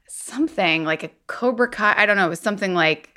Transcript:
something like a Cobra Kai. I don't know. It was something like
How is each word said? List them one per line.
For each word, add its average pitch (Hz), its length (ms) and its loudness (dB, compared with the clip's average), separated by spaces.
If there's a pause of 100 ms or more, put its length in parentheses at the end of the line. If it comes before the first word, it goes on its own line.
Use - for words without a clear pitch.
something 185 760 -2
like 156 180 -2
a 156 80 -10 (160)
Cobra 240 420 -2
Kai. 214 280 0
I 208 100 4
don't 208 100 4
know. 190 100 4
It 156 40 0
was 165 80 -6
something 202 360 -2
like 160 420 0